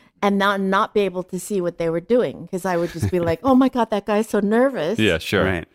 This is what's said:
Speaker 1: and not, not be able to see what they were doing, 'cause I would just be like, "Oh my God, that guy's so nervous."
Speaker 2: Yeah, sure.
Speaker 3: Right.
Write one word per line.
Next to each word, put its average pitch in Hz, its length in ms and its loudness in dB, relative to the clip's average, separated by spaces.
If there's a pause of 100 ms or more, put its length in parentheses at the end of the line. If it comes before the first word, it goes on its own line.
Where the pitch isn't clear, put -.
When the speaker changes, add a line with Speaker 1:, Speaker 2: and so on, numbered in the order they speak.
(220)
Speaker 1:
and 202 160 2
not, 196 200 2
not 196 360 0
be 208 80 2
able 185 220 -2
to 180 140 -8
see 196 220 -4
what 175 160 -4
they 165 140 -2
were 170 100 -2
doing, 175 500 0
'cause 180 140 -6
I 185 140 -2
would 170 120 -2
just 170 200 -4
be 180 100 0
like, 165 220 0
"Oh 262 120 4
my 262 140 6
God, 233 220 -2
that 202 160 -4
guy's 214 220 0
so 208 120 0
nervous." 220 580 0
Speaker 2:
Yeah, 92 200 2
sure. 92 260 0
Speaker 3:
Right. 92 300 -2